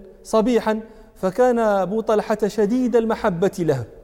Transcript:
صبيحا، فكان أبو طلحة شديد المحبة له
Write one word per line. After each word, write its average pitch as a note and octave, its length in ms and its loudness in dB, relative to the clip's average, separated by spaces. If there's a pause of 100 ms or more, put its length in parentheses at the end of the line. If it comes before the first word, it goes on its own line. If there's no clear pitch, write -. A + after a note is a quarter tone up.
(240)
صبيحا، A3 560 0 (340)
فكان A#3 440 0
أبو G3+ 420 0
طلحة G#3+ 460 0
شديد A3+ 500 0
المحبة G3+ 640 0
له C#3+ 260 0 (200)